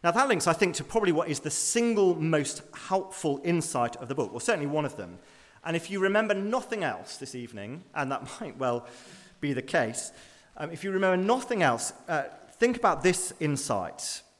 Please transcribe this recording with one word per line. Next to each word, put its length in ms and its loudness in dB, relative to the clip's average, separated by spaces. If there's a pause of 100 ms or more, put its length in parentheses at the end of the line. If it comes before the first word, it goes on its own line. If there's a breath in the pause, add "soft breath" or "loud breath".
Now 80 4
that 180 4
links, 180 4
I 60 6
think, 240 2
to 80 -4
probably 280 2
what 160 2
is 120 -2
the 100 -4
single 640 4
most 480 0 (120)
helpful 720 -2
insight 520 0
of 120 -12
the 60 -4
book, 180 -2
or 80 -6
certainly 260 0
one 180 0
of 120 -6
them. 220 -12 (460 loud breath)
And 120 -2
if 140 -4
you 100 -4
remember 340 2
nothing 500 -2
else 320 -6
this 180 -12
evening, 500 -10 (100)
and 180 -2
that 220 -6
<laughs> 60 -14
might 160 -10
well 300 -2 (540 loud breath)
be 120 -2
the 100 -2
case, 500 -2 (440 loud breath)
um, 140 -8
if 140 -12
you 60 -2
remember 320 4
nothing 400 2
else, 300 2 (140)
uh, 180 -2 (280)
think 240 2
about 260 2
this 380 2
insight. 840 -2 (180)